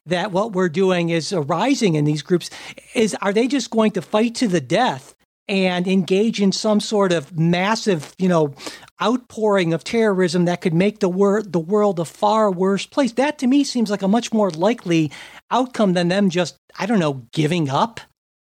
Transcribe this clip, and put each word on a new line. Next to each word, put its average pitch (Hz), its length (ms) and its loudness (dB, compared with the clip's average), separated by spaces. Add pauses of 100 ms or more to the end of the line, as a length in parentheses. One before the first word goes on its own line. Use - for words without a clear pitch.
that 180 260 -4
what 208 200 -2
we're 185 180 0
doing 180 400 0
is 165 240 -2
arising 175 600 0
in 147 100 2
these 151 160 0
groups, - 300 -2 (420)
is, 220 280 0
are 202 120 -2
they 233 140 2
just 254 240 -4
going 220 200 2
to 190 100 -4
fight 226 340 -2
to 247 120 0
the 175 140 0
death 160 540 -2 (320)
and 185 400 0
engage 190 520 2
in 196 120 4
some 214 280 0
sort 196 320 0
of 160 260 -2
massive, 175 840 0
you 185 100 2
know, 156 240 2 (480)
outpouring 208 720 0
of 165 100 -4
terrorism 185 600 0
that 175 160 -2
could 175 120 0
make 202 260 2
the 190 100 2
wor-, 196 320 2
the 180 180 -4
world 196 400 0
a 165 60 -2
far 214 460 0
worse 185 340 -2
place? - 280 -2
That 294 260 -2
to 254 80 0
me 277 160 4
seems 233 260 -2
like 196 140 -4
a 196 40 0
much 233 240 0
more 214 200 2
likely 170 600 0 (380)
outcome 233 440 0
than 175 160 2
them 196 200 2
just, 170 280 -2 (200)
I 175 80 -4
don't 214 140 0
know, 139 340 -2
giving 151 380 0
up. 202 280 -2 (480)